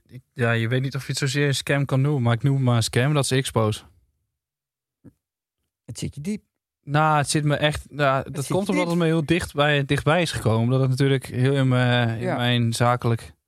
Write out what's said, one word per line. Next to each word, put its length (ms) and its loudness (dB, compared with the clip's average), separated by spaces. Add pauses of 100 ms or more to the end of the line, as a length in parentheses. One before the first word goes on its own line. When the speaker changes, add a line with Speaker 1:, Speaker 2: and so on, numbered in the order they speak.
Speaker 1:
ik, 160 -20 (100)
ja, 200 0
je 160 0
weet 140 0
niet 120 -6
of 80 -8
je 60 -12
het 100 -6
zozeer 280 0
een 80 0
scam 300 -2
kan 160 0
noemen, 220 0
maar 120 2
ik 80 -4
noem 120 2
het 100 0
maar 120 4
een 60 2
scam. 320 0
Dat 160 0
is 120 2
Xpos. 420 -2 (2000)
Speaker 2:
Het 140 -14
zit 160 -8
je 60 -12
diep. 220 -6 (400)
Speaker 1:
Nou, 340 2
het 140 0
zit 140 0
me 120 2
echt, 340 -2
nou, 340 0
Speaker 2:
Het 100 -12
Speaker 1:
dat 100 -6
Speaker 2:
zit 120 -6
Speaker 1:
komt 100 0
Speaker 2:
je 60 -2
Speaker 1:
omdat 160 0
Speaker 2:
diep. 80 -2
Speaker 1:
het 120 2
me 60 2
heel 120 0
dichtbij, 580 0
dichtbij 380 2
is 100 -2
gekomen. 380 0
Dat 100 2
het 100 2
natuurlijk 360 0
heel 280 0
in 140 2
mijn, 400 2
in 160 -6
Speaker 2:
Ja. 120 -2
Speaker 1:
mijn 360 0
zakelijk 600 0 (160)